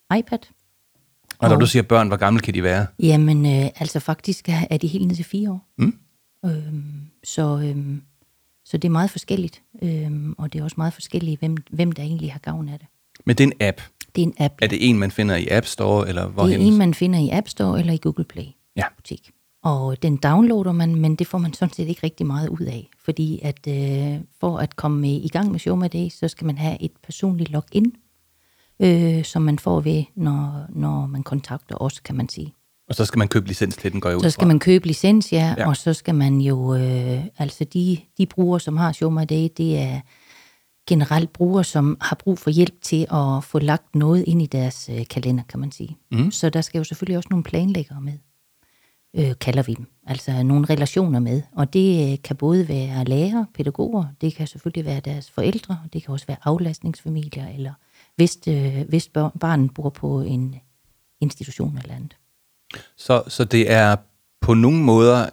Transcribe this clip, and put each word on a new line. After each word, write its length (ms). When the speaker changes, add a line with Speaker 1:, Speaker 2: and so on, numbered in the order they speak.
Speaker 1:
iPad. 200
Speaker 2:
Og 100
når 80
Speaker 1:
Og 40
Speaker 2:
du 60
siger 160
børn, 260
hvor 80
gamle 240
kan 140
de 80
være? 240
Speaker 1:
Jamen, 480
øh, 300
altså 240
faktisk 480
er, 220
er 60
de 100
helt 200
ned 100
til 80
fire 260
år. 180
Speaker 2:
Mm. 200
Speaker 1:
Øhm, 560
så, 400
øhm, 380
så 120
det 120
er 40
meget 180
forskelligt, 520
øhm, 560
og 140
det 60
er 60
også 120
meget 160
forskelligt, 480
hvem, 160
hvem 220
der 100
egentlig 300
har 60
gavn 300
af 100
det. 100
Speaker 2:
Men 120
det 80
er 40
en 200
app? 120
Speaker 1:
Det 60
er 40
en 120
app, 160
Speaker 2:
Er 80
Speaker 1:
ja. 40
Speaker 2:
det 240
en, 80
man 120
finder 260
i 120
App 180
Store, 420
eller 180
hvorhen? 340
Speaker 1:
Det 60
er 60
en, 60
man 160
finder 240
i 100
App 200
Store 320
eller 120
i 100
Google 220
Play 200
Speaker 2:
Ja. 80
Speaker 1:
butik. 340
Og 400
den 140
downloader 560
man, 220
men 220
det 100
får 120
man 160
sådan 200
set 140
ikke 160
rigtig 220
meget 220
ud 120
af, 280
fordi 380
at, 260
øh, 520
for 180
at 180
komme 400
i 120
gang 220
med 100
Show 160
My 160
Day, 160
så 200
skal 180
man 120
have 240
et 100
personligt 480
login, 420
øh, 420
som 180
man 160
får 220
ved, 240
når, 540
når 380
man 160
kontakter 600
os, 180
kan 160
man 120
sige. 260
Speaker 2:
Og 60
så 100
skal 140
man 100
købe 200
licens 280
til 160
den, 80
går 80
jeg 80
ud 60
Speaker 1:
Så 80
skal 120
Speaker 2:
fra. 60
Speaker 1:
man 100
købe 280
licens, 460
ja, 260
Speaker 2:
Ja. 100
Speaker 1:
og 80
så 180
skal 200
man 260
jo, 340
øh, 500
altså 260
de, 340
de 80
brugere, 340
som 160
har 160
Show 180
My 180
Day, 280
det 220
er 220
generelt 440
brugere, 320
som 360
har 160
brug 220
for 120
hjælp 320
til 300
at 320
få 140
lagt 360
noget 320
ind 160
i 40
deres, 460
øh, 180
kalender, 380
kan 120
man 120
sige. 240
Speaker 2:
Mhm. 200
Speaker 1:
Så 200
der 100
skal 180
jo 60
selvfølgelig 320
også 140
nogle 140
planlæggere 560
med, 120
øh, 240
kalder 220
vi 120
dem. 120
Altså 360
nogle 280
relationer 500
med. 220
Og 160
det, 400
øh, 120
kan 120
både 320
være 360
lærere, 500
pædagoger, 500
det 140
kan 120
selvfølgelig 380
være 160
deres 300
forældre, 480
det 120
kan 80
også 140
være 180
aflastningsfamilier, 1040
eller 240
hvis, 220
øh, 260
hvis 200
bør-, 320
barnet 340
bor 160
på 300
en 340
institution 640
eller 120
andet. 220
Speaker 2:
Så, 320
så 160
det 280
er 240
på 140
nogle 240
måder 540